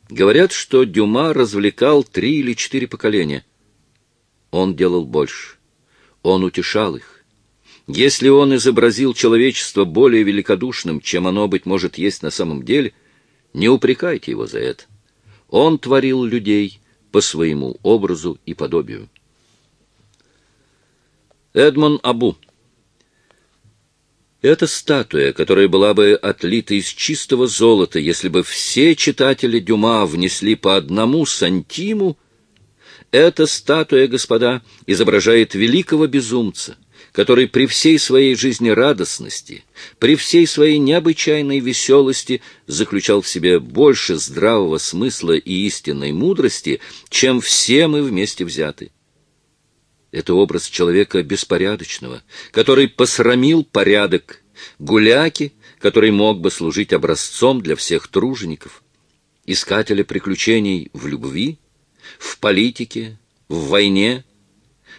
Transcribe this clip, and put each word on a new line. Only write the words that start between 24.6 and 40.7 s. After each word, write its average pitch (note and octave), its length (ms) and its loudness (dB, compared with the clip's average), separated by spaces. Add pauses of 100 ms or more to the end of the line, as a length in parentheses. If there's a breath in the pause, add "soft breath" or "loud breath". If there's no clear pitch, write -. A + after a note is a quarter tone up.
статуя, D#2 640 -2
которая F#2+ 340 2
была G2 280 2
бы G#2 180 4
отлита G#2 640 -4
из F#2+ 100 -4
чистого B2+ 640 -4
золота, A2 500 2
если E2+ 320 -4
бы E2+ 140 0
все - 520 0
читатели C3 640 0
Дюма G#2+ 460 0
внесли F2+ 480 -2
по G2 240 0
одному A2 480 -2
сантиму, D#3+ 880 -4 (920 soft breath)
эта D#3 380 4
статуя, C#3+ 600 0
господа, A#2+ 540 -2 (240 soft breath)
изображает G#2 720 2
великого D3+ 500 0
безумца — A#2+ 720 -4 (340 soft breath)
который B2 360 4
при B2+ 180 0
всей D#3 320 2
своей C3 380 2
жизнерадостности, A2+ 1300 -2 (340 loud breath)
при C3 180 2
всей E3+ 300 2
своей D3+ 320 2